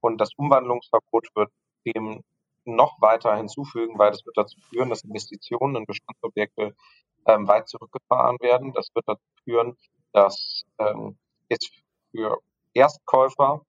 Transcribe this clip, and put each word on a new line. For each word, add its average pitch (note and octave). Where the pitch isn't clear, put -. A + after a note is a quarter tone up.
Und A2+
das G#2+
Umwandlungsverbot B2
wird G#2+
dem A2
noch A#2+
weiter A2+
hinzufügen, A2+
weil G#2
das G#2
wird -
dazu G#2
führen, B2
dass A#2
Investitionen A#2+
in A2
Bestandsobjekte, -
ähm, G#2
weit G#2+
zurückgefahren B2
werden. B2+
Das G#2+
wird A#2
dazu G#2+
führen, A#2+
dass, -
ähm, G#2+
es -
für A2
Erstkäufer C3+